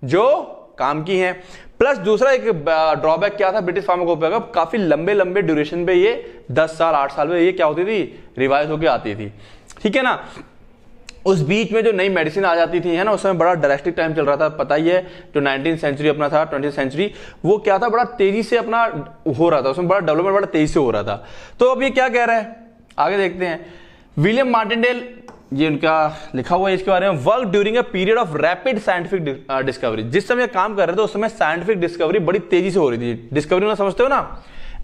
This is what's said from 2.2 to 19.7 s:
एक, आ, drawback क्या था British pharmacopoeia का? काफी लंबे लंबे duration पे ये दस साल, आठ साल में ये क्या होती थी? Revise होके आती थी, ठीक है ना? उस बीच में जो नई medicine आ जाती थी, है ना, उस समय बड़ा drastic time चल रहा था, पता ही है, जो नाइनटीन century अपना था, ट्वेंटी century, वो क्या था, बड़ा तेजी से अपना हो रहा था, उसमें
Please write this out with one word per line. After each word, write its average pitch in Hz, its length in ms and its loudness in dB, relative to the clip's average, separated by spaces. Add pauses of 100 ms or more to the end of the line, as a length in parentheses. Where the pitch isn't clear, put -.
एक, 208 380 0
आ, 160 240 2
drawback 165 440 0
क्या 190 140 2
था 214 100 0
British 175 240 -2
pharmacopoeia 170 440 0
का? 220 100 0
काफी 175 380 -2
लंबे 170 360 2
लंबे 190 280 0
duration 165 440 0
पे 185 80 2
ये 208 580 0
दस 156 260 0
साल, 165 180 2
आठ 139 160 0
साल 147 160 -2
में 175 120 0
ये 175 120 4
क्या 180 140 0
होती 156 200 0
थी? 196 520 -4
Revise 139 320 2
होके 156 180 -2
आती 120 280 0
थी, 101 180 -10 (500)
ठीक 208 120 0
है 262 80 2
ना? 240 200 -2 (1040)
उस 185 160 4
बीच 196 300 0
में 220 120 2
जो 226 80 4
नई 196 180 0
medicine 175 360 0
आ 170 100 4
जाती 170 240 2
थी, 170 100 -2
है 170 140 0
ना, 214 80 2
उस 190 120 0
समय 196 100 2
बड़ा 170 200 2
drastic 143 420 0
time 160 180 0
चल 151 120 0
रहा 143 120 2
था, 156 120 2
पता 143 260 -2
ही 160 140 2
है, 185 120 2 (340)
जो 147 40 0
नाइनटीन 139 380 0
century 147 320 0
अपना 143 200 0
था, 156 140 2
ट्वेंटी 147 280 -4
century, 143 400 -2 (340)
वो 202 120 4
क्या 202 220 2
था, 233 100 0
बड़ा 233 140 2
तेजी 208 400 0
से 240 140 0
अपना 233 260 0 (560)
हो 170 100 4
रहा 147 120 4
था, 131 80 0
उसमें 170 180 -2